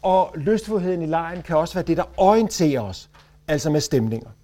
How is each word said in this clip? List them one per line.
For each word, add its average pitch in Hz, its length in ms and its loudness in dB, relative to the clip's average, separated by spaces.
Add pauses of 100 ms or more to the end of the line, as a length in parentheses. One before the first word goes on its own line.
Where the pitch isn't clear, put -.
og 185 340 2
lystfuldheden 185 640 -2
i 165 40 -4
legen 165 360 -4
kan 165 160 0
også 165 160 0
være 175 100 -2
det, 165 140 0
der 175 60 -2 (140)
orienterer 190 640 4
os, 98 280 -10 (380)
altså 151 220 -2
med 151 120 2
stemninger. 113 480 -2 (140)